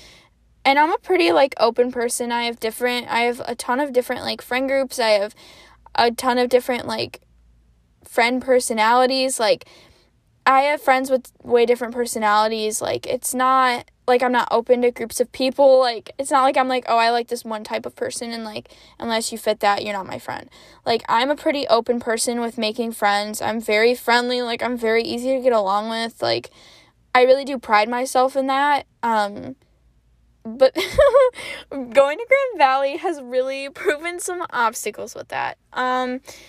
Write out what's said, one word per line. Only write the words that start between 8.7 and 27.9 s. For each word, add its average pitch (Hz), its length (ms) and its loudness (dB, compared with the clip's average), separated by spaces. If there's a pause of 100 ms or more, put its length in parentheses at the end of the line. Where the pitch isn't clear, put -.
Like, 208 280 0 (800)
I 269 160 6
have 294 200 0
friends 262 280 2
with 262 200 -2 (120)
way 240 220 4
different 240 300 0
personalities. 214 840 0
Like, - 260 -6
it's - 280 -4
not, 254 560 2 (160)
like, 247 160 4
I'm 254 100 0
not 240 180 0
open 240 320 2
to 240 80 4
groups 233 300 -6
of 240 120 -2
people. 262 480 4
Like, 233 380 -2
it's 277 120 -6
not 277 120 4
like 277 160 2
I'm 262 100 2
like, 254 180 -2
"Oh, 226 120 2
I 226 100 4
like 240 200 0
this 240 160 -8
one 214 200 -10
type 226 220 -8
of 226 100 -14
person," 233 360 -8
and, 226 120 -10
like, 208 260 -14 (280)
"Unless 226 340 -4
you 226 60 -8
fit 214 220 -2
that, 202 220 2
you're 208 120 -6
not 190 120 -8
my - 120 -10
friend." - 320 -12 (340)
Like, 233 240 0
I'm 240 220 2
a 294 60 -2
pretty 285 320 -2
open 233 320 2
person 240 400 -4
with 233 180 -6
making 226 340 -4
friends. 208 480 -2
I'm 220 200 -4
very 220 340 2
friendly. 247 480 0
Like, 233 200 -6
I'm 240 140 -4
very 226 260 0
easy 240 320 -2
to 262 60 -2
get 247 140 2
along 208 340 0
with. 226 320 -6
Like, 117 300 -2 (640)
I 254 80 6
really 262 240 4
do 277 120 -4
pride 214 300 2
myself 254 480 0